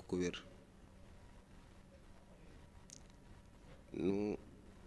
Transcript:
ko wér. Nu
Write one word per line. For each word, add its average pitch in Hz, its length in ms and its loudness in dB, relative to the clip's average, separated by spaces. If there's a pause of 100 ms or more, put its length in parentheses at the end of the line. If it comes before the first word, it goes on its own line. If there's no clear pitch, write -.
ko 92 100 6
wér. 90 180 8 (3500)
Nu 98 440 8 (500)